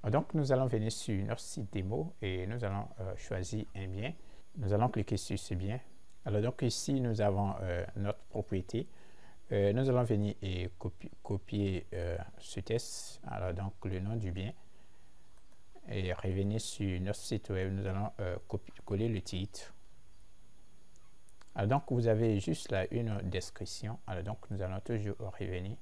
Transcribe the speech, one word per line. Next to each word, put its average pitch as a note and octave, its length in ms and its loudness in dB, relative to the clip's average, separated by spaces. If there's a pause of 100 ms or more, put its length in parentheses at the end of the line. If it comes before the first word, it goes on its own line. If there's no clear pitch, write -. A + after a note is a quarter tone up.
Alors, A2+ 160 6
donc, - 140 -4
nous C#3 180 6
allons C3 140 6
venir A2+ 260 2
sur G2 320 0
notre A2 160 -2
site - 320 -6
démo A2+ 500 0
et F#2 240 0
nous A#2 180 -2
allons, G2+ 220 0 (140)
euh, F#2+ 160 -2
choisir G2+ 580 -2
un G2 140 -4
bien. G#2 260 -2 (440)
Nous G#2 140 2
allons A2 160 8
cliquer G#2 300 2
sur - 200 -2
ce - 140 -4
bien. G2 260 0 (460)
Alors, G#2 160 4
donc, B2 220 2
ici, C3+ 360 2
nous A#2 220 4
avons, G2+ 400 4
euh, F2 240 0 (120)
notre G2+ 280 0
propriété. - 640 0 (640)
Euh, G2+ 220 6
nous C3 160 6
allons B2 120 6
venir G#2 380 4
et F#2 380 0
copi-, - 320 -6 (120)
copier, G2+ 680 0
euh, E2+ 240 0 (220)
ce - 220 -6
texte. - 680 -2
Alors, F#2 260 -2
donc, G2 220 -2 (100)
le F#2 160 0
nom G#2 160 0
du G2 160 0
bien. F#2 220 -2 (1300)
Et G2 260 0
revenir G2 440 2
sur F#2+ 440 0
notre G2 160 0
site - 320 -2
web, F#2+ 200 2
nous G2 160 0
allons, G2 320 0
euh, F2+ 200 0 (100)
copier, - 240 -4 (140)
coller G#2+ 240 2
le G2+ 100 2
titre. - 540 -4 (1800)
Alors, G#2 140 4
donc, C#3 240 4
vous A#2+ 160 4
avez A2 320 8
juste - 300 0
là F#2+ 200 4
une A2 380 0
description. F#2+ 760 -4
Alors, F#2 180 -2
donc, G#2 140 -2 (100)
nous G2 140 -2
allons F#2 180 -2
toujours G#2 380 0
revenir. F#2+ 640 -2